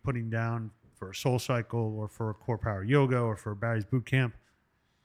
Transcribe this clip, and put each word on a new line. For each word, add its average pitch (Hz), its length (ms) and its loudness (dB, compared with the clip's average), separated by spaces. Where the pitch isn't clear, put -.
putting 117 260 -2
down 113 400 -2
for 95 160 -12
a 98 40 -14
SoulCycle 123 600 0
or 107 340 -2
for 113 220 -4
a 104 60 -4
Core 113 240 -2
Power 101 240 -2
Yoga 127 340 4
or 117 180 2
for 107 160 -6
a 101 40 -4
Barry's 113 300 0
Boot 123 200 0
Camp, 131 300 2